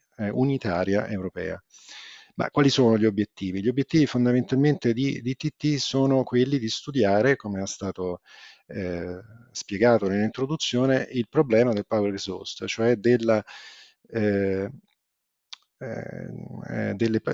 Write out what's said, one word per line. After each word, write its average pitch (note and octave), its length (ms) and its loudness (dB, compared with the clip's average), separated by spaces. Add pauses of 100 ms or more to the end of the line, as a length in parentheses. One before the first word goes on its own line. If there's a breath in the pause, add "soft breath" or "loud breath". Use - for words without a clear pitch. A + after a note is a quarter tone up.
(180)
eh, G#2 120 -4
unitaria G#2+ 800 0
europea. F2+ 560 -6 (720 loud breath)
Ma - 120 -2
quali C#3+ 200 4
sono A#2 280 4
gli G#2+ 80 2
obiettivi? G2 560 -2
Gli G#2 60 -4
obiettivi C3+ 400 2
fondamentalmente B2 840 2
di, B2+ 300 -2
di B2+ 140 -4
T D3+ 200 -6
T D3 200 -2
sono C3+ 480 2
quelli B2+ 340 2
di A2 120 -4
studiare, A#2 640 2
come G2+ 260 -6
è G2 60 -6
stato, F#2 540 -6 (440 loud breath)
eh, F2+ 540 -8 (320)
spiegato G2+ 560 2
nell'introduzione, C3 1040 0
il B2 180 -4
problema B2 420 4
del G#2 140 -2
power G#2 280 0
exhaust, F#2+ 520 -10
cioè A2+ 300 0
della, A2+ 480 2 (640 loud breath)
eh, G2 640 -2 (1080)
eh, - 1120 -8
delle, A2 260 0 (120)